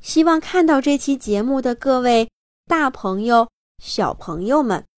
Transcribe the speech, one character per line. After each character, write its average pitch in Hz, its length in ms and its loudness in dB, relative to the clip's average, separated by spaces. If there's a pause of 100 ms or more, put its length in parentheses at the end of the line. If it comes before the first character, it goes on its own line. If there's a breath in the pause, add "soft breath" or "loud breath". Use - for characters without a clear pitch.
希 - 200 0
望 330 160 4
看 349 260 0
到 302 140 4
这 285 180 0
期 277 200 -2
节 208 240 -2
目 269 180 -2
的 247 140 -2
各 254 280 0
位 233 280 2 (380)
大 311 240 0
朋 196 320 -6
友、 233 260 4 (300)
小 - 340 -4
朋 170 320 -8
友 277 160 2
们 214 240 -2 (140)